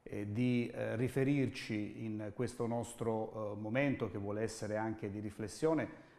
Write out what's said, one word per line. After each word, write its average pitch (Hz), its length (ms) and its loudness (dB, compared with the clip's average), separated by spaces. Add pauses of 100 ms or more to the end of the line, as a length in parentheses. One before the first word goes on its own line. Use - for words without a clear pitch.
eh, 104 280 -4
di, 120 420 4
eh, 113 220 -2
riferirci 120 1080 2
in 107 300 -4
questo 120 320 -2
nostro, 110 880 -2
eh, - 40 -6
momento, 117 520 2
che 107 80 -6
vuole 104 240 -2
essere 107 340 -2
anche 110 340 -2
di 101 100 -4
riflessione, 110 800 -2 (160)